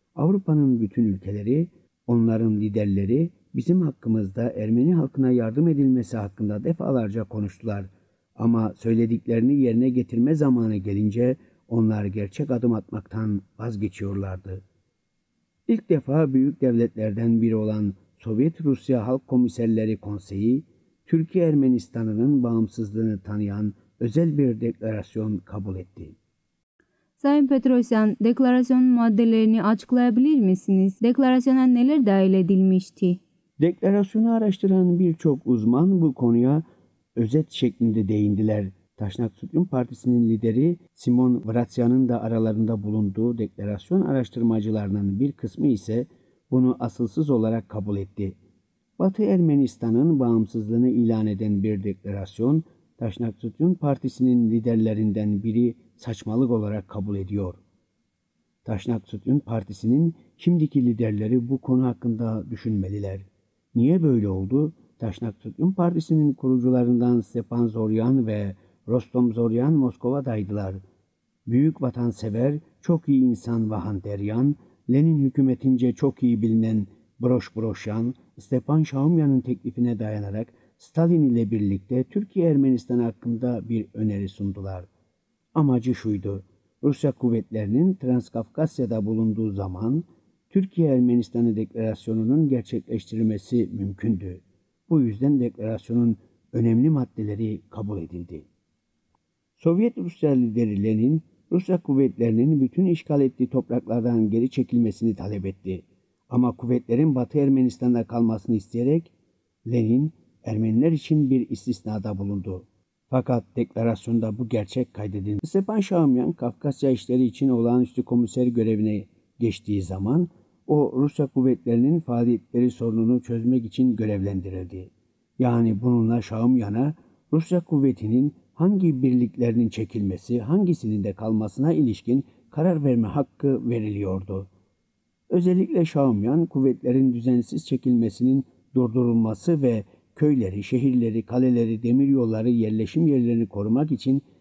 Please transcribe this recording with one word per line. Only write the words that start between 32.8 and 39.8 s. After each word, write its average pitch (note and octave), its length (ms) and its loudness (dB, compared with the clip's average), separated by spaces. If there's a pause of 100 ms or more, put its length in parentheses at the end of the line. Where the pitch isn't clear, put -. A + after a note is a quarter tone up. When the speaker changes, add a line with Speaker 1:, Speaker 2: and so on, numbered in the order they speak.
Speaker 1:
Deklarasyonu G3+ 720 2
araştıran F#3+ 680 2
birçok E3 480 0
uzman C3 540 2
bu D#3 140 2
konuya B2 480 2 (540)
özet B2 340 0
şeklinde A2 580 0
değindiler. G#2 600 0 (260)
Taşnak A2 400 -6
Sütun D#3 280 -2
Partisi'nin B2 640 -2